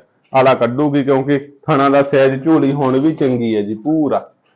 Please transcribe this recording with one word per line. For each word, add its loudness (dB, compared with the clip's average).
ਆਲਾ 4
ਕੱਢੂਗੀ, -2
ਕਿਉਂਕਿ 0
ਥਣਾ -2
ਦਾ 2
ਸਾਈਜ਼ 0
ਝੋਲੀ 2
ਹੁਣ -2
ਵੀ 0
ਚੰਗੀ -2
ਹੈ 0
ਜੀ, -6
ਪੂਰਾ, -2